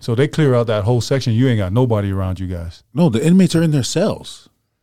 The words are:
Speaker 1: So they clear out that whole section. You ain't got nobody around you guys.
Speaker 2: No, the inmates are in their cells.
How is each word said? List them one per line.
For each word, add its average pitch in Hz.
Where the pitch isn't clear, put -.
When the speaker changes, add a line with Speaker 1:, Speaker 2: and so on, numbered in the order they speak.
Speaker 1:
So 120
they 139
clear 151
out 120
that 107
whole 123
section. 127
You 120
ain't 117
got 92
nobody 110
around 95
you 95
guys. 85
Speaker 2:
No, 160
the 113
inmates 180
are 165
in 165
their 143
cells. -